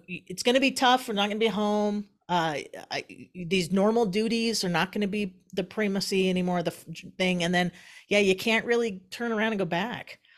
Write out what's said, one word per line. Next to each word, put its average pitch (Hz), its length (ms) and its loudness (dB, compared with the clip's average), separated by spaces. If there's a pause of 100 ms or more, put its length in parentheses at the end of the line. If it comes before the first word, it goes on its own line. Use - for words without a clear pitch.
it's 180 360 -12
gonna 247 180 4
be 269 100 2
tough. 254 360 2
We're 226 60 -6
not 202 140 0
gonna 208 120 -4
be 226 80 2
home. 208 600 0 (220)
Uh, 165 300 0 (320)
I, 135 120 -6 (300)
these 180 380 -2
normal 214 340 4
duties 220 580 0
are 185 60 0
not 175 240 0
gonna 208 140 0
be 202 280 -4 (180)
the 185 100 -2
primacy 196 680 0
anymore, 180 340 0
the - 80 0
f-, - 140 -18 (320)
thing. 185 260 0
And 175 100 0
then, 180 180 2 (360)
yeah, 202 120 4
you 190 160 4
can't 220 300 0
really 233 440 0
turn 233 240 -6
around 220 200 0
and 202 60 -4
go 190 60 0
back." 175 540 -4 (180)